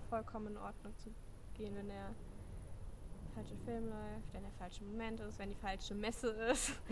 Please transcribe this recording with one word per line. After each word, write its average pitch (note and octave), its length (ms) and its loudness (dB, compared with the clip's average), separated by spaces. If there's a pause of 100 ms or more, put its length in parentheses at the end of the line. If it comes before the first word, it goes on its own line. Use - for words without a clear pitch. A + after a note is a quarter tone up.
vollkommen A3 380 2
in G#3 100 -2
Ordnung G3+ 400 -4
zu A3 140 -4 (420)
gehen, G3+ 220 -2
wenn G3+ 140 0
der G3 200 -2 (1300)
falsche G#3+ 220 -2
Film A3+ 300 2
läuft, G#3+ 460 0
wenn F#3+ 80 -2
der G3 120 -2
falsche F3+ 300 -4
Moment A3+ 360 0
ist, G#3+ 180 -2
wenn G3+ 120 0
die G3+ 60 0
falsche G3 380 0
Messe A3 360 4
ist. A3+ 440 6 (180)